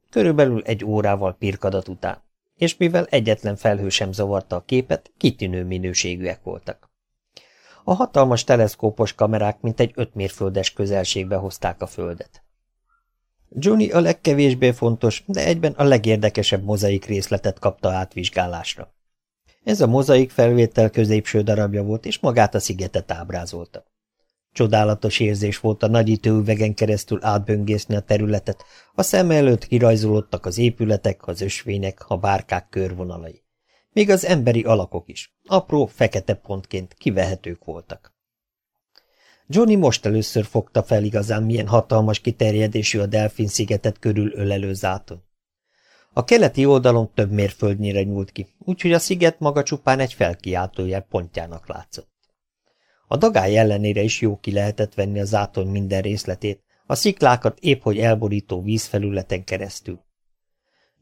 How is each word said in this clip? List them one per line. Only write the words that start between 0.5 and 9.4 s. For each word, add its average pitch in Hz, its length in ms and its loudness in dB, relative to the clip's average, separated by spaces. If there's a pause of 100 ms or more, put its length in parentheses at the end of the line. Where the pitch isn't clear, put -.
egy 104 220 -4
órával 101 540 0
pirkadat 98 500 -4
után, 92 340 -10 (340)
és 170 200 -2
mivel 170 340 0
egyetlen 110 460 0
felhő 101 320 0
sem 95 240 -4
zavarta 98 440 -4
a 87 80 -8
képet, - 520 -2
kitűnő 90 480 -2
minőségűek 90 800 -6
voltak. - 520 -14 (920)
A 185 60 2
hatalmas 135 500 2
teleszkópos 113 680 2
kamerák 107 480 0